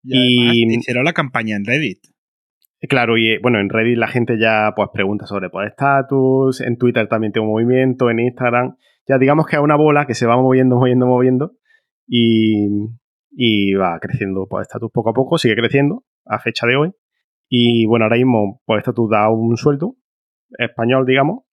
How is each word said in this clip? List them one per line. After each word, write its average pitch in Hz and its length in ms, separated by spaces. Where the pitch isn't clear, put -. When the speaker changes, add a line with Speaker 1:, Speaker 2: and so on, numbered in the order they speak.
Speaker 1:
Y 131 140
además 123 400
Speaker 2:
Y 113 100
Speaker 1:
te 113 120
hicieron 123 260
la 170 80
campaña 117 420
en 101 80
Reddit. 120 360
Speaker 2:
Claro, 117 280
y, 113 140
eh, 107 100
bueno, 120 200
en 101 80
Reddit 113 280
la 113 120
gente 117 280
ya, 107 380
pues, 104 180
pregunta 101 320
sobre 98 240
Podestatus, 131 1080
en 120 180
Twitter 120 300
también 110 240
tengo 110 160
movimiento, 127 600
en 113 100
Instagram. 123 560
Ya 135 100
digamos 147 300
que - 80
es 147 60
una 147 160
bola 147 280
que 127 80
se 120 120
va 117 100
moviendo, 127 400
moviendo, 123 320
moviendo 127 440
y, 110 600
y 107 440
va 90 260
creciendo 95 460
Podestatus 98 440
poco 113 200
a - 20
poco, 131 240
sigue 113 180
creciendo 139 480
a 107 140
fecha 117 280
de 127 80
hoy. 156 160
Y, 120 380
bueno, 113 200
ahora 117 120
mismo 113 480
Podestatus 113 440
da 107 200
un 113 280
sueldo 147 380
español, 120 480
digamos. 139 480